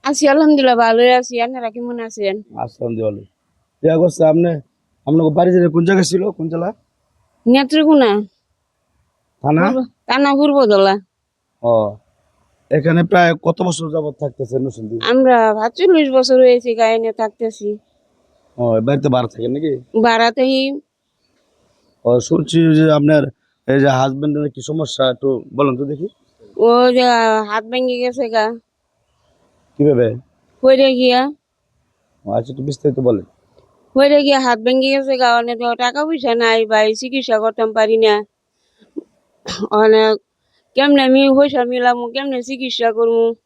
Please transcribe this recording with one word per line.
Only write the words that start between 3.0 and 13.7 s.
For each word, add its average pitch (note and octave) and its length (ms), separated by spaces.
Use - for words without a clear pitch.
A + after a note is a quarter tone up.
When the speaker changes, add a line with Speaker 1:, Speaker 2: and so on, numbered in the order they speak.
Speaker 2:
ভালো। G2+ 100
ইয়া D#3+ 140
করছে, E3 280
আপনি, E3 260
আপনার D#3+ 240
বাড়ি F3+ 200
যেটা F3 180
কোন E3 160
জায়গায় F#3+ 260
ছিল, F#3 200
কোন D#3+ 180
জেলা? E3+ 200
Speaker 1:
নেত্রকোনা। C#4 680
Speaker 2:
থানা? D#3 220
Speaker 1:
পূর্ব-, B3+ 240
থানা C4+ 240
পূর্বধলা। G#3+ 560
Speaker 2:
ও, A#2+ 100
এখানে D#3+ 320
প্রায় F3 280
কত E3 200
বছর E3 300